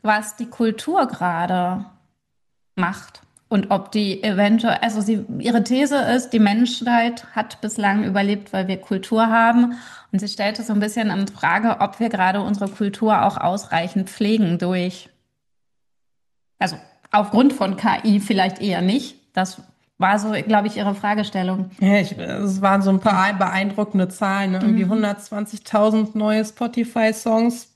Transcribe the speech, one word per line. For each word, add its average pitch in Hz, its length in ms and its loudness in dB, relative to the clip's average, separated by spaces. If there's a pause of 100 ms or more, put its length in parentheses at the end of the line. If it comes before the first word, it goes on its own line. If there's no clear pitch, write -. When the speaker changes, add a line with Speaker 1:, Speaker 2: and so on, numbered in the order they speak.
Speaker 1:
was 214 360 0
die 233 80 -8
Kultur 240 600 0
gerade 180 760 -2 (880)
macht - 460 -6 (280)
und 196 220 0
ob 196 200 -2
die 202 320 -2
eventuell, 214 580 2
also 214 200 -2
sie, 208 240 0 (140)
ihre 233 240 2
These 277 340 0
ist, 247 320 0
die 233 100 0
Menschheit 233 960 2
hat 220 280 -6
bislang 208 420 0
überlebt, 202 500 -2
weil 190 140 -2
wir 185 100 -2
Kultur 226 500 0
haben. 233 460 4 (380)
Und 190 80 0
sie 202 80 -6
stellte 214 360 -4
so 220 100 -4
ein 208 60 2
bisschen 214 300 -2
in 196 180 -2
Frage, 202 520 0
ob 208 200 -2
wir 233 100 0
gerade 196 320 0
unsere 196 280 -2
Kultur 208 560 0
auch 196 120 0
ausreichend 180 720 -2
pflegen 208 500 0
durch, 180 500 -4 (1500)
also 170 160 -2 (340)
aufgrund 214 440 4
von 190 240 -2
K - 260 0
I 208 160 4
vielleicht 190 420 0
eher 180 200 0
nicht. 208 340 0 (160)
Das 185 300 -4 (360)
war 202 220 2
so, 214 120 -4 (140)
glaub 214 200 2
ich, 214 100 -4
ihre 202 180 -2
Fragestellung. 196 840 -2
Speaker 2:
Ja, 202 200 4
ich, - 180 -2
es 196 440 -4
waren 196 200 4
so 196 80 2
ein 190 100 4
paar 196 340 2
beeindruckende 190 760 -2
Zahlen, 196 420 -2
ne? 185 100 -2
Irgendwie 214 220 2
Speaker 1:
Mhm. 180 60 0
Speaker 2:
hundertzwanzigtausend 214 1300 0
neue 214 280 0
Spotify-Songs 233 1300 -2